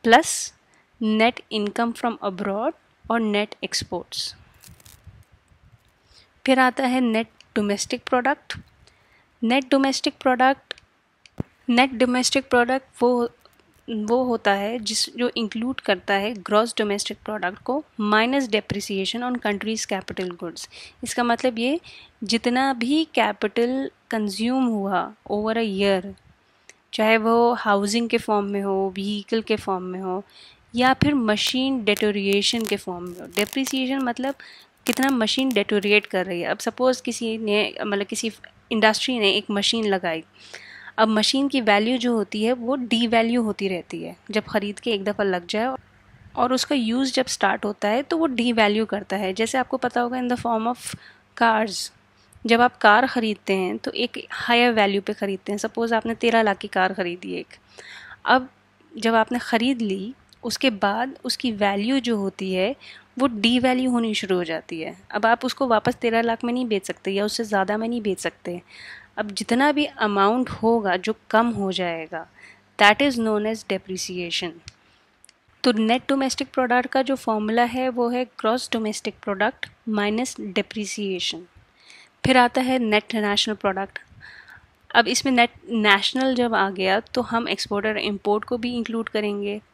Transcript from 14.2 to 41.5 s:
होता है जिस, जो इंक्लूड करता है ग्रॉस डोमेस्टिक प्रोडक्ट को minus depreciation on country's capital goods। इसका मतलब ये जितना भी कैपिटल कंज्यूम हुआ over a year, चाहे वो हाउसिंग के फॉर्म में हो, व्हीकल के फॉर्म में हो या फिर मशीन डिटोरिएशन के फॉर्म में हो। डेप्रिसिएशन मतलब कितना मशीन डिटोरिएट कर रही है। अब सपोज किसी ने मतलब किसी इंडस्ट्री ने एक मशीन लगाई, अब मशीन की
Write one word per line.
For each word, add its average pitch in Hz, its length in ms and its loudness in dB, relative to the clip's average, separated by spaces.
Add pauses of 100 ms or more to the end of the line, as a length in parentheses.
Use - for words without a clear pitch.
होता 226 300 0
है 208 260 -2
जिस, 214 360 -4
जो 240 220 0
इंक्लूड 226 420 -4
करता 196 340 0
है 208 200 0
ग्रॉस 214 440 2
डोमेस्टिक 208 480 -2
प्रोडक्ट 202 340 -4
को 285 240 -4 (180)
minus 233 480 2
depreciation 202 760 -4
on 247 220 -4
country's 214 480 -2
capital 185 380 -6 (120)
goods। 170 240 -12 (360)
इसका 247 200 -4
मतलब 240 360 0
ये 269 200 0 (440)
जितना 240 500 0
भी 262 300 0 (120)
कैपिटल 233 720 0 (220)
कंज्यूम 226 540 -2
हुआ 196 380 0 (280)
over 214 260 -2
a 226 100 0
year, 196 460 0 (800)
चाहे 220 240 4
वो 233 360 4
हाउसिंग 214 560 0
के 233 80 2
फॉर्म 208 280 0
में 202 160 -2
हो, 196 340 0
व्हीकल 208 460 -4
के 220 140 -2
फॉर्म 185 280 -4
में 185 160 -8
हो 190 240 -4 (520)
या 254 180 4
फिर 285 220 2
मशीन 254 680 0
डिटोरिएशन 208 840 0
के 202 120 -2
फॉर्म 180 260 -10
में 175 160 -12
हो। 160 80 -14
डेप्रिसिएशन 262 760 -4
मतलब 247 320 -4 (500)
कितना 262 240 0
मशीन 262 440 0
डिटोरिएट 208 520 2
कर 185 200 -2
रही 175 160 -6
है। - 60 -4
अब 208 120 -4
सपोज 247 420 0
किसी 226 360 -6
ने 208 360 0 (120)
मतलब 202 200 -2
किसी 220 260 -6 (400)
इंडस्ट्री 220 480 2
ने 196 120 4
एक 208 200 -2
मशीन 208 340 0
लगाई, 180 380 -2 (720)
अब 220 100 4
मशीन 220 400 2
की 269 140 0